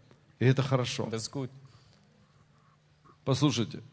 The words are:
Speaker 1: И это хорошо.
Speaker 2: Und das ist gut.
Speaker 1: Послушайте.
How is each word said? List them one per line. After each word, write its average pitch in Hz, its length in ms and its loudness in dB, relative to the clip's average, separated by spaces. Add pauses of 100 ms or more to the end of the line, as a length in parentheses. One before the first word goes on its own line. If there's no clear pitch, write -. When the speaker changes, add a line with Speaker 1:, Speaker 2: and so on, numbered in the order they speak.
(400)
Speaker 1:
И 117 60 2
это 131 160 6
хорошо. 123 440 -2
Speaker 2:
Und 110 80 -6
das 113 100 -4
ist - 80 -8
gut. 131 180 -6 (1800)
Speaker 1:
Послушайте. 131 560 0 (120)